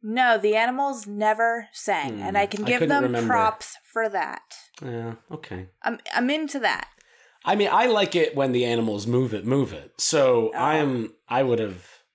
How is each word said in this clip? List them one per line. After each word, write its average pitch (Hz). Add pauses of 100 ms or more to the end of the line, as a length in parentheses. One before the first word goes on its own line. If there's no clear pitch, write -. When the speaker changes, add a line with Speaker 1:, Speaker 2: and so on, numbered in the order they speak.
Speaker 1:
No, 233
the 208
animals 247
never 214
sang, 143
Speaker 2:
Hmm. 101
Speaker 1:
and 190
I 202
can 202
Speaker 2:
I 208
Speaker 1:
give 247
Speaker 2:
couldn't 247
Speaker 1:
them 285
Speaker 2:
remember. 240
Speaker 1:
props 220 (160)
for 226
that. 185 (420)
Speaker 2:
Yeah, 117 (160)
okay. 92 (140)
Speaker 1:
I'm, 233 (140)
I'm 247
into 294
that. 170 (540)
Speaker 2:
I 202
mean, 208
I 226
like 208
it 156
when 139
the 123
animals 113
move 123
it, 98
move 123
it. -
So 127
Speaker 1:
Oh. -
Speaker 2:
I 147
am, 131 (140)
I 127
would 120
have 95 (280)